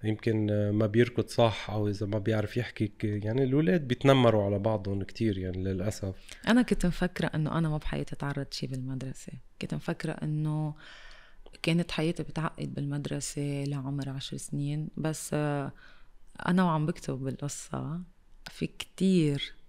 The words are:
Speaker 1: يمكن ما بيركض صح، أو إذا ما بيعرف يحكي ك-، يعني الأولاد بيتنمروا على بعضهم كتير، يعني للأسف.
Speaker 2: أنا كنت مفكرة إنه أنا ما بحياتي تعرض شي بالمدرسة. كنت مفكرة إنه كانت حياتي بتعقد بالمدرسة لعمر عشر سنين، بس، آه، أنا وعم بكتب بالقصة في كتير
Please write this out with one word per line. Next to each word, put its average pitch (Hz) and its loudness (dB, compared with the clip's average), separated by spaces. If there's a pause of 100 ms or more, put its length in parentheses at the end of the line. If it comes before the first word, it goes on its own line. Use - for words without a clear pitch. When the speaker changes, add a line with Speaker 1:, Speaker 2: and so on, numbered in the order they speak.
Speaker 1:
يمكن 104 2
ما 107 4
بيركض 113 4
صح، 113 2
أو 104 0
إذا 104 -2
ما 104 0
بيعرف 107 0
يحكي 113 -2
ك-، - -8
يعني 107 0
الأولاد 151 4
بيتنمروا 120 6
على 101 2
بعضهم 98 0
كتير، 107 0
يعني 92 -4
للأسف. 95 -2 (320)
Speaker 2:
أنا 240 6
كنت 208 2
مفكرة 175 0
إنه 151 0
أنا 165 2
ما 151 0
بحياتي 147 -4
تعرض 139 -4
شي - -6
بالمدرسة. 131 -6 (280)
كنت 185 -4
مفكرة 156 -4
إنه 151 -2 (880)
كانت 170 2
حياتي 160 -2
بتعقد 147 -6
بالمدرسة 143 -4
لعمر 139 -4
عشر 135 -8
سنين، 147 -4 (100)
بس، 156 -4
آه، 147 0 (760)
أنا 180 4
وعم 156 4
بكتب 151 -4
بالقصة 135 -6 (480)
في - -6
كتير 165 2 (160)